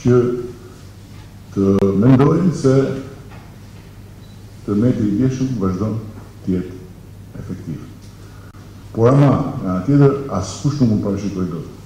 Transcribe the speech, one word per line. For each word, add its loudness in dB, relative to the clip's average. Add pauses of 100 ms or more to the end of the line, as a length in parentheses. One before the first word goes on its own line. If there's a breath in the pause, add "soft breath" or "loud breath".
që 4 (1400)
të 2 (100)
mendojmë 4
se 2 (1900)
tërmeti 0
i 0
djeshëm -2
vazhdon -2 (480)
të -2
jetë -14
efektiv. -10 (1120 loud breath)
Por 4
ama, 6 (300)
nga -4
ana -2
tjetër, 4 (160)
askush -4
nuk 2
mund 0
parashikoj -4
dot. -10 (140)